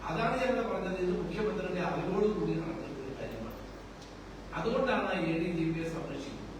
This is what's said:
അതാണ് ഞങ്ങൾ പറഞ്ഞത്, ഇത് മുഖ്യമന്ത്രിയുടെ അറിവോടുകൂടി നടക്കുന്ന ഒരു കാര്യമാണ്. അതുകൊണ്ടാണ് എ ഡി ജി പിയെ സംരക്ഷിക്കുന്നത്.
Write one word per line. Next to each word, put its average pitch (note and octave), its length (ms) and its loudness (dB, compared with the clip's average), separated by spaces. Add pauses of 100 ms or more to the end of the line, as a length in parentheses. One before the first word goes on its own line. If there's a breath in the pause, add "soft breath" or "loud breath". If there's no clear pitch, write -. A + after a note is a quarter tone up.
അതാണ് A#3 340 2
ഞങ്ങൾ B3 180 4 (100)
പറഞ്ഞത്, F#3 340 0
ഇത് F3+ 160 4
മുഖ്യമന്ത്രിയുടെ G3 680 0
അറിവോടുകൂടി F#3 720 2
നടക്കുന്ന - 460 -6
ഒരു - 140 -6
കാര്യമാണ്. A2 380 -6 (1000)
അതുകൊണ്ടാണ് A3+ 520 4 (220)
എ - 80 4
ഡി F3+ 160 2
ജി D#3+ 160 4
പിയെ E3 140 0 (100)
സംരക്ഷിക്കുന്നത്. - 640 -6